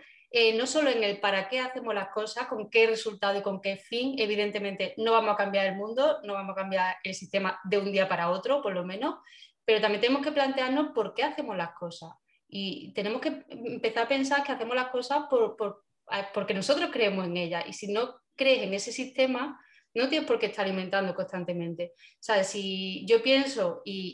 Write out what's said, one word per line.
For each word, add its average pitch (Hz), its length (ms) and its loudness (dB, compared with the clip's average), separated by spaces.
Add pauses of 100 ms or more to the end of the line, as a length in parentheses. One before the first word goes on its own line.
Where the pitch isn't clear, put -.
(300)
eh, 226 280 6
no 247 80 2
solo 294 240 4
en 233 140 2
el 202 160 0
para 196 280 0
qué 254 120 -2
hacemos 247 340 -4
las 196 140 -4
cosas, 220 400 -4
con 214 220 -6
qué 226 160 8
resultado 202 520 0
y 196 40 -4
con 190 200 -4
qué 196 140 -2
fin. 254 420 -4
Evidentemente, 202 800 -2
no 226 140 2
vamos 214 200 4
a 202 40 2
cambiar 196 300 2
el 190 100 -2
mundo, 226 480 2
no 202 100 -4
vamos 196 180 -6
a 190 80 -6
cambiar 190 440 0
el 190 100 -6
sistema 196 500 -2
de 202 140 2
un 196 140 0
día 190 160 4
para 175 220 0
otro, 254 320 2
por 196 120 -2
lo 180 100 -2
menos, 220 320 -4 (480)
pero 220 160 6
también 208 200 2
tenemos 269 220 4
que 294 100 -2
plantearnos 269 640 2
por 208 200 -2
qué 226 80 0
hacemos 285 340 -2
las 170 220 -4
cosas. 170 320 -10 (380)
Y 196 460 -8
tenemos 208 280 -2
que 294 260 -4
empezar 233 560 -4
a 233 40 -6
pensar 269 340 2
que 277 100 -4
hacemos 233 220 -4
las 254 140 0
cosas 269 420 -2
por, 233 260 4
por, 202 280 -6 (500)
porque 202 200 -2
nosotros 277 380 0
creemos 196 340 2
en 175 100 -4
ellas. 170 320 -2
Y 196 40 -12
si 202 200 -8
no 233 240 -2 (200)
crees 262 260 4
en 190 120 -2
ese 196 180 -4
sistema, 262 680 -2 (360)
no 247 140 2
tienes 302 200 0
por 226 100 4
qué 220 80 0
estar 208 180 -2
alimentando 190 500 -2
constantemente. 175 800 -6
O - 260 -20
sea, 202 220 2
si 190 600 -4
yo 226 160 6
pienso 262 600 2
y, 190 300 -6